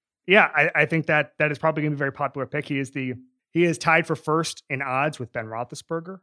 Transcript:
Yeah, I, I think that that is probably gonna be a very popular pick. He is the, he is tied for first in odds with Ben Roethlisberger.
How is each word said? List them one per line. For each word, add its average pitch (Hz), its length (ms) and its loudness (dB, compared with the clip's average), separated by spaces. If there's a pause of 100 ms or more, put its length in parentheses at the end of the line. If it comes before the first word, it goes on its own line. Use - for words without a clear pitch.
(260)
Yeah, 180 300 6
I, 151 180 4
I 151 120 4
think 160 220 0
that 151 300 0
that 151 140 0
is 143 80 -6
probably 156 240 0
gonna 151 80 0
be 143 40 -4
a - 20 -6
very 139 160 -2
popular 139 320 -4
pick. 147 200 -6
He 139 140 -4
is 135 120 -6
the, 127 240 -6 (360)
he 170 140 4
is 165 120 2
tied 165 300 2
for 160 80 -2
first 160 540 -2
in 135 120 -6
odds 139 380 -2
with 120 140 -10
Ben 113 140 -8
Roethlisberger. 165 760 -10